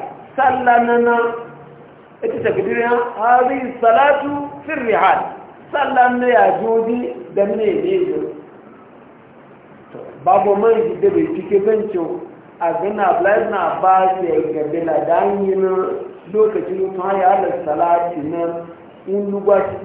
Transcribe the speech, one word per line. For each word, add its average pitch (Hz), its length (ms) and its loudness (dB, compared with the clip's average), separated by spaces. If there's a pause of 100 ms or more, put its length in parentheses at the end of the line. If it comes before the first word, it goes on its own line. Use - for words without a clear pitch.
(360)
Sallanana, 240 800 2 (1080)
e 233 60 -2
ti - 140 -4
takdiri 226 380 -2
ya, 233 100 -2 (320)
hadhihi 254 580 2
salatu 285 680 2 (160)
fil 285 160 -6
rihal. 185 380 2 (520)
Sallan 247 500 2
ya 214 380 4
jodi 226 540 -2 (200)
da 196 100 2
ne 220 100 -2
ne 196 400 0 (160)
yo. 151 100 -4 (2000)
Babu 196 320 4
man 226 180 4
ji - 260 -2
da 202 100 4
bai 160 160 2 (100)
cike 196 260 0
bencin 208 560 -2 (400)
a 170 140 -2 (100)
gana 208 220 -2 (100)
Abdullahi 196 280 2
ibn 214 120 -2
Abbas 185 720 2
ya 160 140 0 (120)
gabe 156 320 -4
la 156 220 0
dan 196 400 0
yi 190 80 0
na 190 160 0 (600)
lokacin 190 640 0
tun 190 260 -4
ya 185 100 4
ala 190 200 2 (140)
salati 170 560 0
na 170 440 -6 (420)
in 196 240 -4
lugwa 196 280 2 (260)